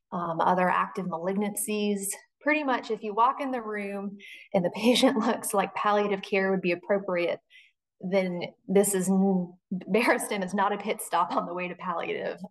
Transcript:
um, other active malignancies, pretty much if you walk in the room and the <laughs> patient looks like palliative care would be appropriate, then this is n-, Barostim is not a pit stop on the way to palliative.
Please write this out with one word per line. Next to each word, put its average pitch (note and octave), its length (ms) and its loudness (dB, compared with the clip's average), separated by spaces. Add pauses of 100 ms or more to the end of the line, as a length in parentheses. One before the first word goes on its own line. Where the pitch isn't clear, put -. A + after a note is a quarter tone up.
(120)
um, E3+ 280 -2
other F3+ 280 4
active F#3 380 0
malignancies, G3+ 1000 -2 (340)
pretty D4+ 240 0
much A#3+ 260 -2
if G#3+ 120 -6
you G#3 120 -6
walk B3+ 260 2
in C#4 100 -4
the B3+ 120 -4
room G3+ 540 -8 (380)
and F#3 100 4
the F3 60 0
<laughs> - 40 -12
patient A#3+ 440 4
looks A3 360 0
like F#3 200 0
palliative G#3 480 2
care F#3+ 280 0
would F#3+ 120 0
be F3+ 100 2
appropriate, F3+ 640 0 (640)
then F#3 420 0 (240)
this G3 280 4
is F#3 160 2
n-, F#3+ 420 2 (360)
Barostim A3 540 0
is F#3 120 -6
not G3+ 180 2
a G3+ 60 -4
pit G3+ 240 -6
stop - 300 0
on G#3+ 120 -2
the F3 80 -8
way F3+ 160 -4
to F3 60 -8
palliative. - 640 -6 (120)